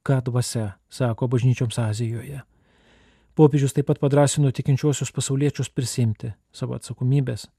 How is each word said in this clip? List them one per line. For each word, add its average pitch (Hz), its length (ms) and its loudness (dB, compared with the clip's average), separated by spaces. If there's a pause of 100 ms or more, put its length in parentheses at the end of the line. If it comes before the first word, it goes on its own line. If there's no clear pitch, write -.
ką 135 240 0
dvasia 117 540 -4 (100)
sako 123 400 -2
bažnyčioms 123 500 0
Azijoje. 117 600 -4 (960)
Popiežius 139 400 6
taip 143 140 0
pat 143 100 0
padrąsino 143 480 4
tikinčiuosius 139 640 0
pasauliečius 139 560 -2
prisimti 117 640 -2 (200)
savo 123 260 -8
atsakomybės 127 800 -2